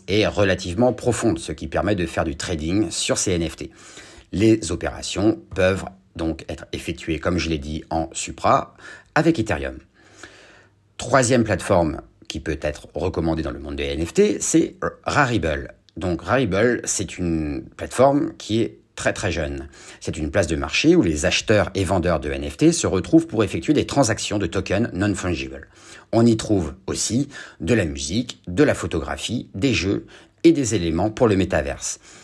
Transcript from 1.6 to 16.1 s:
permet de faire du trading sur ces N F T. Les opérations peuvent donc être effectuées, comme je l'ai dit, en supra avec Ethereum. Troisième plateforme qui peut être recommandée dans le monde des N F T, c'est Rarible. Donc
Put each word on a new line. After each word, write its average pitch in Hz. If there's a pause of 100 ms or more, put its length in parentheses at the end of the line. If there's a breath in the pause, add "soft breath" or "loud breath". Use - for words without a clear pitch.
permet 85
de 90
faire 87
du -
trading 90
sur -
ces 98
N 82
F -
T. 73 (640 loud breath)
Les 107
opérations 82 (160)
peuvent 92 (320)
donc 80
être -
effectuées, 78
comme 87
je 80
l'ai 78
dit, 76
en 80
supra - (400 loud breath)
avec 165
Ethereum. 69 (1200 loud breath)
Troisième 120
plateforme 85 (260)
qui -
peut 76
être -
recommandée 80
dans 71
le 65
monde 71
des 71
N 71
F -
T, 208
c'est - (280)
Rarible. 87 (240)
Donc 87